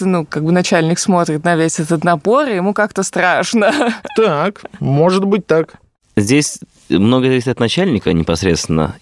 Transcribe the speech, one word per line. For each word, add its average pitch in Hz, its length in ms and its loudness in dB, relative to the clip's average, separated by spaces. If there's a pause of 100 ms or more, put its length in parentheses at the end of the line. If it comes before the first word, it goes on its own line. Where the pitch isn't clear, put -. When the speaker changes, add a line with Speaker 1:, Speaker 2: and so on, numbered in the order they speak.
Speaker 1:
ну, 185 240 0
как 151 200 -6
бы 160 80 2
начальник 175 460 2
смотрит 160 460 0
на 175 120 0
весь 160 240 -2
этот 160 240 -2
напор, 196 440 0
и 220 60 -2
ему 190 200 -2
как-то 208 280 -2
страшно. 185 720 0 (320)
<laughs> - 120 -14
Speaker 2:
Так, 196 460 0 (180)
может 160 440 2
быть 196 220 0
так. 160 280 0 (420)
Speaker 3:
Здесь 117 420 2 (300)
много 120 400 2
зависит 127 200 0
от 123 120 -2
начальника 123 520 0
непосредственно 82 880 0